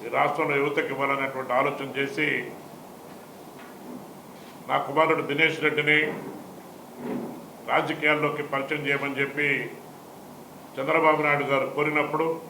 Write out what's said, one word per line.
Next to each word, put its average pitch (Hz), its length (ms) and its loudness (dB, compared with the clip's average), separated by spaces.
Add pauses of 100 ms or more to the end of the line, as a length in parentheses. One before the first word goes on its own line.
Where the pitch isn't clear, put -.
ఈ 117 120 -6
రాష్ట్రంలో 147 440 4
యువతకి 147 340 2
ఇవ్వాలనేటువంటి 135 640 0
ఆలోచన 139 280 0 (100)
చేసి, 139 300 0 (2500)
నా 135 80 2 (100)
కుమారుడు 151 420 4
దినేష్ 156 360 2
రెడ్డిని 147 320 4 (1700)
రాజకీయాల్లోకి 147 800 2
పరిచయం 139 340 0
చేయమని 139 340 0
చెప్పి 143 280 2 (1300)
చంద్రబాబు 156 520 4
నాయుడు 143 260 4
గారు 135 140 4 (100)
కోరినప్పుడు 151 500 2 (220)